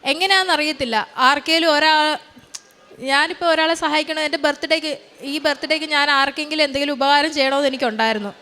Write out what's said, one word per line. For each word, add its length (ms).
എങ്ങനെയാണെന്നറിയത്തില്ല. 840
ആർക്കേലും 480
ഒരാൾ, 280
ഞാനിപ്പോൾ 420
ഒരാളെ 300
സഹായിക്കണത് 460
എൻ്റെ 180
ബർത്ത്ഡേക്ക്, 460
ഈ 20
ബർത്ത്ഡേക്ക് 500
ഞാൻ 100
ആർക്കെങ്കിലും 480
എന്തെങ്കിലും 320
ഉപകാരം 380
ചെയ്യണമെന്ന് 360
എനിക്കുണ്ടായിരുന്നു. 680